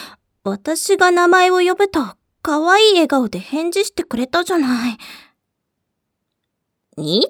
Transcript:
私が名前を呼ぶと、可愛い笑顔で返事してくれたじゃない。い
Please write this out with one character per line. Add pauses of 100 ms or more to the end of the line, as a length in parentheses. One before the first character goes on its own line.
(440)
私
が
名
前
を
呼
ぶ
と、 (240)
可
愛
い
笑
顔
で
返
事
し
て
く
れ
た
じ
ゃ
な
い。 (2000)
い